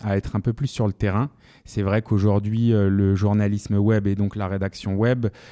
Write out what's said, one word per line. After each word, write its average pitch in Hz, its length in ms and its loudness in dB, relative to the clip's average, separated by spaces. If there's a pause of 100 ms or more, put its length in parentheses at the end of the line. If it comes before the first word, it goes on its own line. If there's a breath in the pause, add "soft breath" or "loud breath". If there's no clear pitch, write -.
à 101 120 -2
être - 200 -4
un 104 60 -2
peu 117 120 -2
plus 135 140 -4
sur 110 200 -2
le 98 60 -2
terrain. 107 380 -2 (340 loud breath)
C'est - 180 -6
vrai 101 180 0
qu'aujourd'hui, 107 720 2
euh, 101 160 4
le 98 240 4
journalisme 104 640 0
web 101 320 2
et 98 80 0
donc 101 220 -2
la 101 100 -4
rédaction 95 480 -4
web, 117 320 0 (240 loud breath)